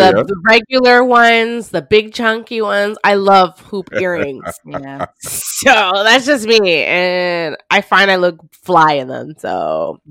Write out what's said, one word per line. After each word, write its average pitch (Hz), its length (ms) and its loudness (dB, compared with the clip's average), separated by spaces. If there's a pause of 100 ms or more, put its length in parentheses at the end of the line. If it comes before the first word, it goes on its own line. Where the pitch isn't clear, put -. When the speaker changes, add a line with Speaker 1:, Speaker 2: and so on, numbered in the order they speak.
(120)
Speaker 1:
the, 190 60 2
Speaker 2:
Yeah. 233 80 0
Speaker 1:
the 190 200 -8
regular 247 580 4
ones, 233 680 2
the 170 120 -4
big 214 300 0
chunky 226 480 -4
ones. 202 440 -2
I 202 100 2
love 196 460 2
hoop - 320 -12
Speaker 2:
<laughs> - 80 -4
Speaker 1:
earrings. 156 440 -6 (220)
Speaker 3:
Yeah. 139 400 -12 (140)
Speaker 1:
So - 720 -2 (100)
that's 233 240 2
just 262 200 -2
me. 196 380 2
And 175 720 -4 (140)
I 196 100 2
find 196 300 2
I 190 60 2
look 180 200 0 (160)
fly 156 420 0
in 131 140 -6
them. 131 300 -12
So 80 600 -6 (100)